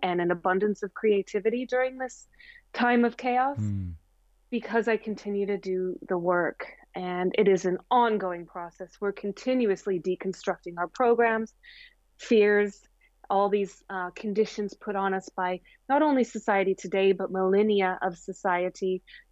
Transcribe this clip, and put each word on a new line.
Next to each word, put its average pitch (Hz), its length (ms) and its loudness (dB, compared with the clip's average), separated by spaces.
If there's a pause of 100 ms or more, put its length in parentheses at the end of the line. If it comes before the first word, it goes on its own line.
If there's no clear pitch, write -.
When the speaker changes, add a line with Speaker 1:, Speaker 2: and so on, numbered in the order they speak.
Speaker 1:
and 175 180 0
an 175 100 0
abundance 190 520 0
of 202 100 -8
creativity 214 760 -2
during 262 320 -2
this 254 280 -10 (480)
time 240 320 4
of 233 100 -4
chaos 254 420 -2
Speaker 2:
Hmm. 98 320 -4 (600)
Speaker 1:
because 233 380 -2
I 220 100 0
continue 202 480 -6
to 202 100 -2
do 185 500 -6
the 185 120 -2
work. 175 480 0 (320)
And 180 400 -2
it 208 80 4
is 190 180 4
an 180 140 -2 (140)
ongoing 202 520 0
process. 170 460 -14 (100)
We're 202 120 -2
continuously 202 880 -2
deconstructing 180 760 -4
our 175 100 -4
programs, 233 680 2 (640)
fears, 208 600 4 (500)
all 196 180 4
these, 196 400 -2
uh, 185 280 -6
conditions 208 580 -2
put 202 220 -8
on 196 180 0
us 190 140 -4
by 185 320 -4 (280)
not 285 140 4
only 277 220 4
society 196 500 0
today, 190 380 2
but 190 180 -2
millennia 190 720 2
of 180 160 -4
society, 185 840 -2 (300)